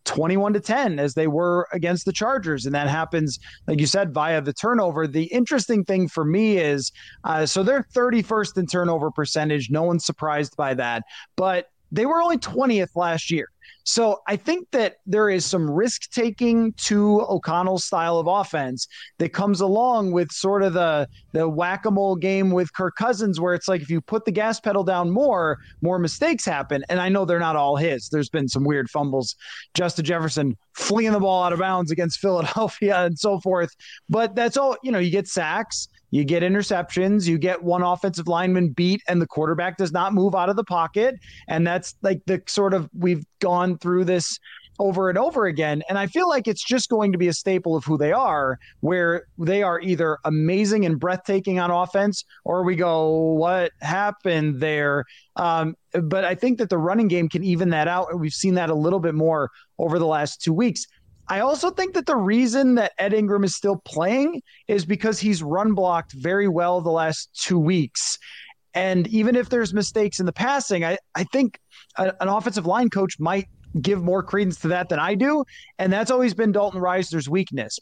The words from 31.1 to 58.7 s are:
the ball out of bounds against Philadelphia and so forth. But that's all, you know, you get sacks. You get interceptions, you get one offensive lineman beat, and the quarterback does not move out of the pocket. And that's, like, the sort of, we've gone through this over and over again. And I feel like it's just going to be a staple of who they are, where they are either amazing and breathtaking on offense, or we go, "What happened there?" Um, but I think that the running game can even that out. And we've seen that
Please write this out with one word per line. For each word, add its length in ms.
the 80
ball 240
out 80
of 60
bounds 320
against 300
Philadelphia 840
and 140
so 220
forth. 300
But 260
that's 220
all, 260
you 100
know, 60
you 120
get 180
sacks. 600
You 80
get 220
interceptions, 800
you 120
get 220
one 220
offensive 460
lineman 400
beat, 400
and 120
the 60
quarterback 520
does 120
not 240
move 220
out 120
of 60
the 80
pocket. 540
And 180
that's, 360
like, 240
the 200
sort 260
of, 240
we've 280
gone 380
through 260
this 340
over 300
and 100
over 280
again. 420
And 100
I 80
feel 220
like 180
it's 180
just 240
going 220
to 80
be 80
a 60
staple 420
of 100
who 140
they 140
are, 480
where 480
they 260
are 160
either 440
amazing 640
and 140
breathtaking 580
on 140
offense, 520
or 180
we 140
go, 580
"What 460
happened 800
there?" 440
Um, 400
but 240
I 120
think 220
that 120
the 80
running 300
game 200
can 140
even 280
that 180
out. 240
And 80
we've 120
seen 220
that 160